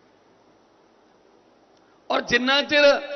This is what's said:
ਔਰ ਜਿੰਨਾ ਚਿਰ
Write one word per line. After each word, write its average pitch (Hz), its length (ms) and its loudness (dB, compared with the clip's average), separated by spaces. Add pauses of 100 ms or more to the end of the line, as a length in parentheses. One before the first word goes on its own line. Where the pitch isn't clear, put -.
(2000)
ਔਰ 269 100 -2
ਜਿੰਨਾ 254 400 -2
ਚਿਰ 294 220 2 (320)